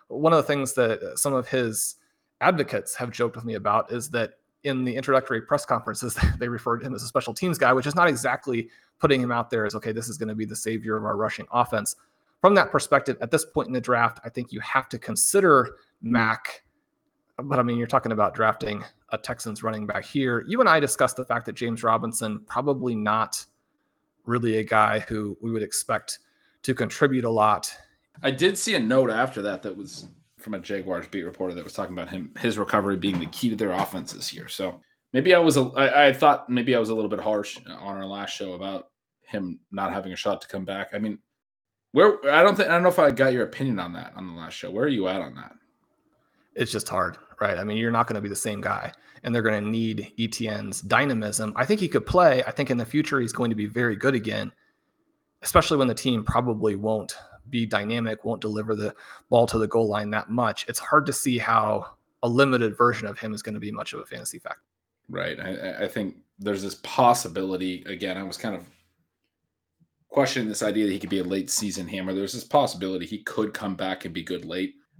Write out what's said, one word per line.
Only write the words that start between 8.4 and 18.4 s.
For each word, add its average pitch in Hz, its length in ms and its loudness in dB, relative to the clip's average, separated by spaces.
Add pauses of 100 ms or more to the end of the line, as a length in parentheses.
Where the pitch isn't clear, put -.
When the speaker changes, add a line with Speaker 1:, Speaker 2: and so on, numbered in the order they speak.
Speaker 1:
putting 139 220 4
him 123 100 0
out 117 200 -2
there 110 160 0
as, 104 80 -4
"Okay, 110 180 -4
this 113 160 -6
is 101 80 -8
gonna 107 180 -6
be 107 120 -4
the 107 100 -10
savior 110 400 -4
of 107 80 -4
our 104 120 -2
rushing 107 360 -4
offense." 117 440 0 (440)
From 202 160 8
that 175 140 6
perspective, 139 520 2
at 120 80 -6
this 151 140 2
point - 240 -2
in 123 40 -8
the 127 80 -2
draft, 117 420 2
I 117 60 -14
think 123 240 -10
you 113 80 -8
have - 300 -2
to 120 80 -8
consider 143 800 4 (260)
Mack. 113 600 0 (800)
But, 139 160 0
I 123 40 6
mean, 120 160 0
you're 117 80 -2
talking 117 260 0
about 107 220 2
drafting 107 500 0 (240)